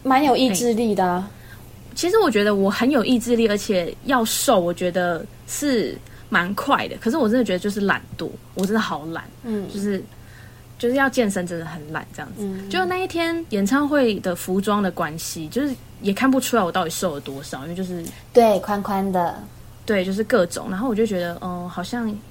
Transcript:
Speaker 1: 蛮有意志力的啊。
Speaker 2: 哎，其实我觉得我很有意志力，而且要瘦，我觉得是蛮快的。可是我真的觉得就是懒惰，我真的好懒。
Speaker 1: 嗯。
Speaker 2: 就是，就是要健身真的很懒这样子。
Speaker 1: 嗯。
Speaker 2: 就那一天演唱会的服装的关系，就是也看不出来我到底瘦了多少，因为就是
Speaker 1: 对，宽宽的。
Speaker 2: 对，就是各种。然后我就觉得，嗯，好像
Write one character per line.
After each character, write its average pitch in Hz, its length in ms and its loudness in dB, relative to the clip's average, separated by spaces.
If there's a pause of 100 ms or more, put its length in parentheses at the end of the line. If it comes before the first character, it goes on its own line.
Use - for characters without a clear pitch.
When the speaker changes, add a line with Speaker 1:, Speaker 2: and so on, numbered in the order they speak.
Speaker 1:
蛮 262 200 6
有 262 140 6
意 262 140 6
志 233 240 2
力 214 200 2
的 185 120 4
啊。 180 240 0
Speaker 2:
哎， - 640 -18
其 349 160 -2
实 440 80 6
我 359 120 6
觉 208 140 4
得 208 100 4
我 196 140 4
很 240 220 2
有 269 120 4
意 247 160 4
志 233 160 0
力， 226 140 6
而 208 80 2
且 185 480 -2
要 254 200 2
瘦， 220 360 4
我 175 140 0
觉 180 160 -2
得 175 340 0 (220)
是 226 500 -2 (320)
蛮 180 280 0
快 - 320 0
的。 - 120 -10
可 - 80 -2
是 254 80 0
我 262 120 4
真 233 100 4
的 247 60 4
觉 196 80 0
得 180 60 2
就 208 120 -2
是 202 100 -4
懒 185 220 0 (160)
惰， 170 100 -4 (260)
我 185 120 0
真 208 80 0
的 220 60 4
好 156 260 -4
懒。 165 160 -8 (220)
Speaker 1:
嗯。 214 280 -4
Speaker 2:
就 202 60 -8
是， 196 240 -2 (760)
就 240 120 0
是 254 80 2
要 269 120 4
健 247 220 2
身 180 160 -2
真 175 100 -6
的 165 80 -6
很 160 160 -12 (120)
懒 160 200 -6
这 - 80 -14
样 151 100 -12
子。 208 120 -10
Speaker 1:
嗯。 196 260 -6
Speaker 2:
就 359 160 0
那 359 140 -2
一 370 80 -2
天 330 440 -2
演 196 140 0
唱 277 240 2
会 254 300 2
的 180 160 -4
服 185 260 -2
装 208 220 2
的 190 80 2
关 160 260 -4
系， 160 340 -8
就 269 140 0
是 277 80 -2 (300)
也 196 100 0
看 240 160 2
不 262 120 4
出 247 160 0
来 214 80 6
我 170 80 -2
到 185 100 0
底 165 80 -4
瘦 170 240 -2
了 143 60 -8
多 139 240 -10
少， 135 180 -10
因 147 60 -10
为 175 80 -8
就 190 80 -4
是 180 200 -6 (280)
Speaker 1:
对， 220 260 8
宽 202 240 -2
宽 196 300 0
的。 175 240 2 (480)
Speaker 2:
对， 196 200 2
就 190 80 -2
是 208 120 0
各 214 220 4
种。 - 220 -6
然 190 80 -4
后 240 120 -2
我 226 60 0
就 220 120 2
觉 196 140 0
得， 175 220 -4
嗯， 180 280 -8
好 180 100 -8
像 220 320 -4 (180)